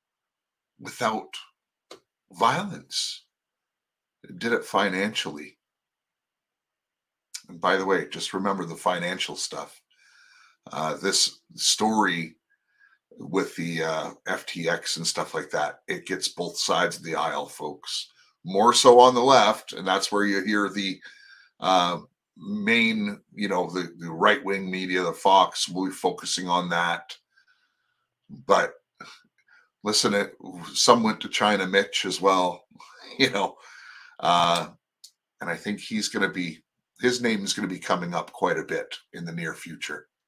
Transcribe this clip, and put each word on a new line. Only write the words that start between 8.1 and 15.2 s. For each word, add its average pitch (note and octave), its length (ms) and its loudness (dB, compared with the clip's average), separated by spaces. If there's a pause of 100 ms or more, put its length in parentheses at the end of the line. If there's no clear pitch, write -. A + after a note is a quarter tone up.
remember G2 300 -2
the E2 120 -12
financial F2+ 600 -4
stuff. - 440 -10 (920)
Uh, D#2 260 -4
this - 440 0 (140)
story G2 840 0 (840)
with F2+ 380 -2
the, E2+ 260 -4
uh, D#2+ 280 -4 (160)
F F#2 200 -6
T E2 220 -6
X - 280 -4
and E2 100 -6
stuff - 280 -4